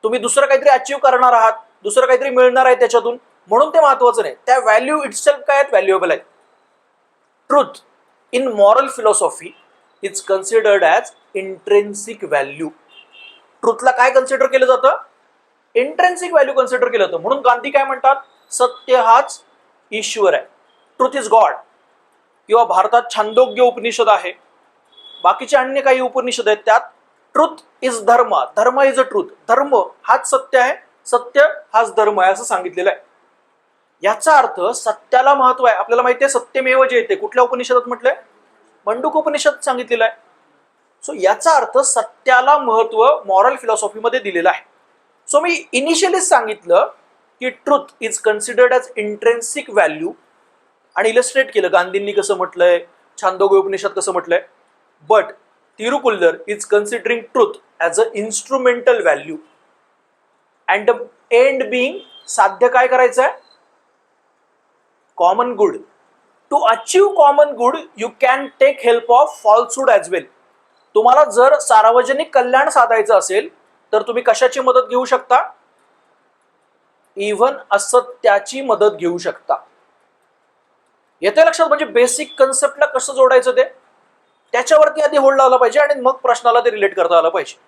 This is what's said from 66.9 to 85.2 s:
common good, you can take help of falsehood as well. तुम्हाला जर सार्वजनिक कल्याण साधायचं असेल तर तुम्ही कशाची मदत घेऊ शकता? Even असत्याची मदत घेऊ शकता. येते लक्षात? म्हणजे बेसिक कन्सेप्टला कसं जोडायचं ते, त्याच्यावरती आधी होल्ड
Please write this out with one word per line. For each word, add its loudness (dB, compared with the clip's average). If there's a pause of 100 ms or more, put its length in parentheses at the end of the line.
common 4
good, 0 (240)
you -6 (160)
can 0 (200)
take 2
help 0
of 4 (140)
falsehood 2
as 0
well. -6 (720)
तुम्हाला 4
जर 2
सार्वजनिक 2
कल्याण 2
साधायचं 2
असेल -2 (460)
तर 2
तुम्ही -6
कशाची 0
मदत 0
घेऊ -2
शकता? 0 (1800)
Even -2 (140)
असत्याची 0
मदत 0
घेऊ -6
शकता. -6 (1700)
येते 4
लक्षात? 0
म्हणजे 0
बेसिक -2
कन्सेप्टला 0
कसं -8
जोडायचं 4
ते, 0 (880)
त्याच्यावरती 2
आधी 0
होल्ड 4